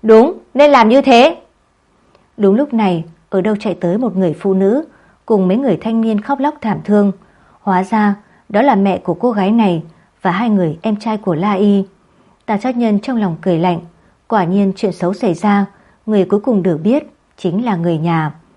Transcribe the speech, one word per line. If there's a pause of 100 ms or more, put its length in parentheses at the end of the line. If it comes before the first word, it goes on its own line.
Đúng, (200)
nên
làm
như
thế. (1000)
Đúng
lúc
này, (260)
ở
đâu
chạy
tới
một
người
phụ
nữ, (400)
cùng
mấy
người
thanh
niên
khóc
lóc
thảm
thương. (500)
Hóa
ra, (340)
đó
là
mẹ
của
cô
gái
này (380)
và
hai
người
em
trai
của
La
Y. (600)
Tà
Trác
Nhân
trong
lòng
cười
lạnh, (480)
quả
nhiên
chuyện
xấu
xảy
ra, (400)
người
cuối
cùng
được
biết (340)
chính
là
người
nhà. (260)